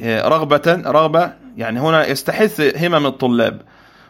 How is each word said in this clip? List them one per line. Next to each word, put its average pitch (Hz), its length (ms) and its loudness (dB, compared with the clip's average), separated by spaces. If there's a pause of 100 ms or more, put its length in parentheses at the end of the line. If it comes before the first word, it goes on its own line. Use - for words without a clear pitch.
آه، 113 260 0
رغبة، 156 580 2
رغبة، 156 460 2 (240)
يعني 113 240 -6
هنا 156 260 2
يستحث 151 760 -2
همم 160 220 0
الطلاب. 120 560 -2 (480)